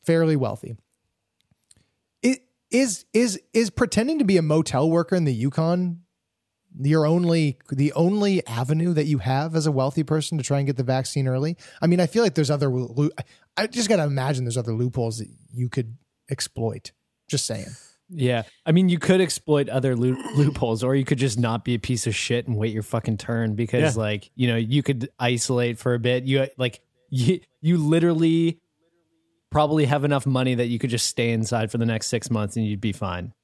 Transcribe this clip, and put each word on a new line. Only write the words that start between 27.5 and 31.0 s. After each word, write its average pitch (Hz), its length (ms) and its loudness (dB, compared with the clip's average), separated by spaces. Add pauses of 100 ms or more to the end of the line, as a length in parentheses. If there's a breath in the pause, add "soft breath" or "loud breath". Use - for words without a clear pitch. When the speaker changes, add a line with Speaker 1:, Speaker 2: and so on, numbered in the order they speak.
Speaker 2:
you 170 180 2
literally 165 840 2 (880)
probably 151 360 2
have 139 200 0
enough 143 200 0
money 127 300 0
that 120 120 0
you 120 120 -2
could 127 100 -2
just 117 180 -2